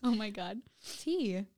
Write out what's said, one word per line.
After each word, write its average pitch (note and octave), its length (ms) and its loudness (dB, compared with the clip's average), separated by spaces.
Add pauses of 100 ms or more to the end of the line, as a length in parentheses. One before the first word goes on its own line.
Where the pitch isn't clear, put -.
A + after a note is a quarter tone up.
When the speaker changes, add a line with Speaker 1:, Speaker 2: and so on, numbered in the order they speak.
Speaker 1:
Oh A#3+ 100 6
my G#3+ 160 0
God. G3 300 -6 (380)
Speaker 2:
Tea. G#3+ 480 2 (120)